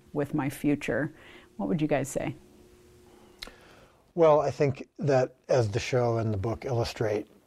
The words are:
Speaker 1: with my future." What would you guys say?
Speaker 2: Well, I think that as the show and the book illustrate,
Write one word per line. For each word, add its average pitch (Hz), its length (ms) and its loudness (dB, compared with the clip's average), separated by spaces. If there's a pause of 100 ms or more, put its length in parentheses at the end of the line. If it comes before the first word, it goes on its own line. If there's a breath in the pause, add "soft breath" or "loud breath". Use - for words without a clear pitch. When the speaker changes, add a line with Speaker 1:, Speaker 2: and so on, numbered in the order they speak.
(120)
Speaker 1:
with 143 220 -4
my 139 140 -2
future." 143 640 -2 (440 loud breath)
What 202 120 -4
would 165 140 0
you 151 60 0
guys 131 200 0
say? - 280 -6 (1800 loud breath)
Speaker 2:
Well, 156 260 6
I 143 100 0
think - 380 -2 (100)
that 135 360 2 (140)
as 123 200 4
the 104 100 -4
show 120 400 0
and 110 140 -2
the 98 60 -2
book 110 260 -4
illustrate, 110 640 -2 (200)